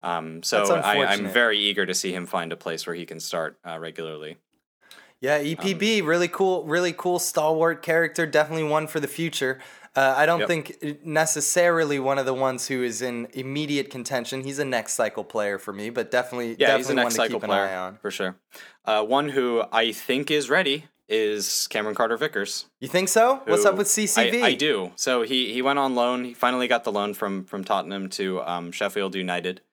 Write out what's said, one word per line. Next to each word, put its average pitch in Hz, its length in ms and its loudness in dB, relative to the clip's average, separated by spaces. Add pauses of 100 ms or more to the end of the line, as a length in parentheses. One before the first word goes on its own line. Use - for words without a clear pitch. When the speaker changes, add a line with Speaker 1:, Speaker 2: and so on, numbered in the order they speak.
Speaker 1:
Um, 82 400 -6
so 110 160 0
Speaker 2:
That's 95 260 2
Speaker 1:
I, 104 80 4
I'm 98 80 2
Speaker 2:
unfortunate. 98 320 0
Speaker 1:
very 113 240 4
eager 101 300 0
to 90 80 -2
see 92 180 -4
him 90 140 -8
find 85 260 -4
a 82 40 -12
place 82 280 -8
where 85 100 -6
he 85 120 -10
can 80 120 -12
start, 80 380 -6 (100)
uh, 82 120 -10
regularly. 78 580 -10 (840)
Speaker 2:
Yeah, 147 180 2
E 151 160 -2
P 196 180 -2
B, 208 280 2
Speaker 1:
Um, 156 60 0
Speaker 2:
really 175 200 4
cool, 185 380 0
really 170 260 2
cool 180 260 0
stalwart 160 640 2
character, 165 460 2
definitely 151 380 2
one 156 220 2
for 156 120 -4
the 143 80 -4
future. 143 520 -2 (360)
Uh, 135 220 6
I 147 80 6
don't 170 140 4
Speaker 1:
Yep. - 80 0
Speaker 2:
think 147 580 -4
necessarily 156 920 2
one 135 180 2
of 135 80 0
the 131 80 0
ones 131 340 0
who 127 160 -2
is 113 180 -2
in 120 300 -4
immediate 139 600 -4
contention. 127 520 -4
He's 135 160 -8
a 147 60 0
next 120 280 -2
cycle 110 300 -2
player 101 360 -2
for - 120 -12
me, 104 200 -8
but 120 200 -4
definitely, 123 460 -2
Speaker 1:
Yeah, 139 180 6
he's 131 140 0
a 143 60 2
Speaker 2:
definitely - 0 -
Speaker 1:
next 123 80 4
Speaker 2:
one 117 80 2
to 113 40 -2
Speaker 1:
cycle 113 240 0
Speaker 2:
keep 101 40 -12
an 107 60 -4
Speaker 1:
player, 98 180 2
Speaker 2:
eye 95 100 -4
on. 92 200 -8
Speaker 1:
for 101 140 -6
sure. 92 240 -4 (480)
Uh, 107 220 2
one 139 240 2
who 123 420 2
I 113 220 4
think 139 380 -2
is 143 180 0
ready 156 360 2 (220)
is 107 600 0
Cameron 107 280 -2
Carter-Vickers. 113 720 -2 (160)
Speaker 2:
You 131 80 -8
think 185 180 2
so? 254 380 4
What's 208 180 4
Speaker 1:
who 202 60 8
Speaker 2:
up 190 60 4
with 202 120 0
C 214 200 2
C 120 220 2
V? 240 120 2
Speaker 1:
I, 120 60 4
I 127 80 4
do. 113 400 0
So 127 260 0
he, 117 320 0
he 127 80 -2
went 139 180 2
on 135 160 0
loan. 123 300 0
He 120 80 -10
finally 123 340 0
got 117 160 2
the 113 80 -4
loan 104 220 0
from, 98 320 -4
from 98 180 -8
Tottenham 98 460 -2
to, 92 320 -4
um, 85 320 -6
Sheffield 98 420 -4
United, 90 460 -4 (100)